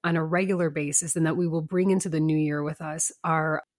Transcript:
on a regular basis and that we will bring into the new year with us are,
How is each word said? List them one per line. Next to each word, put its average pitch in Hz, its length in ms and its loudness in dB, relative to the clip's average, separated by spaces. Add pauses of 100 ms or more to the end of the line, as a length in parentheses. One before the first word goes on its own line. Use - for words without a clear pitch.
on 170 100 2
a 160 80 0
regular 175 460 0
basis 147 480 -2
and 160 80 4
that 160 100 0
we 175 120 0
will 160 160 -2
bring 185 260 0
into 185 180 2
the 156 140 0
new 156 160 2
year 147 260 0
with 156 160 -6
us 156 320 -4 (120)
are, 160 400 0 (160)